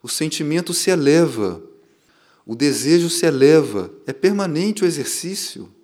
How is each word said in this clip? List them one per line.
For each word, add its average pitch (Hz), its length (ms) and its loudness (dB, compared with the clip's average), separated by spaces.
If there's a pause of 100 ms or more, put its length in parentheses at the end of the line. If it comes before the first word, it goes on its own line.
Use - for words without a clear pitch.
O - 80 -16
sentimento 160 640 -4
se - 160 -2
eleva, 139 720 2 (840)
o 113 100 -8
desejo 147 540 2
se 170 160 -2
eleva, 139 680 4 (140)
é 135 80 -8
permanente 196 720 -2
o 180 40 2
exercício. - 800 -8 (140)